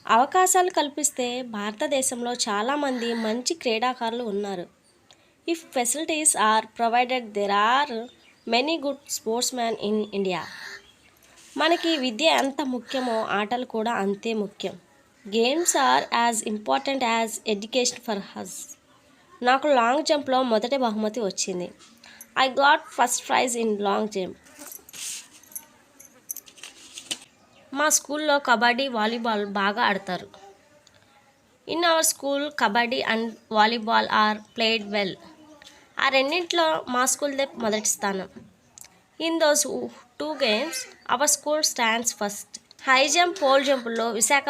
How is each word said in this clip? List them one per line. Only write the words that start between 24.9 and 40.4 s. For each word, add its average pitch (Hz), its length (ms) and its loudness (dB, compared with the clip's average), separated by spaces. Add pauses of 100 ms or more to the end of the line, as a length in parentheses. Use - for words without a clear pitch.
మా 294 160 2
స్కూల్లో 294 500 2
కబడ్డీ, 240 480 2
వాలీబాల్ 226 580 -2
బాగా 202 380 0
ఆడతారు. 196 440 -2 (1400)
In 302 100 -4
our 330 280 4
school, 277 400 -2
kabaddi 240 540 0 (120)
and 226 160 -2
volleyball 220 760 2
are 214 320 2
played 220 540 -2
well. 202 260 -2 (840)
ఆ 269 100 4
రెండింటిలో 320 800 2
మా 247 160 2
స్కూల్దే 269 500 -2
మొదటి 214 300 -2
స్థానం. 190 440 -2 (960)
In 330 100 0 (100)
those 294 300 2 (500)
two 302 200 -6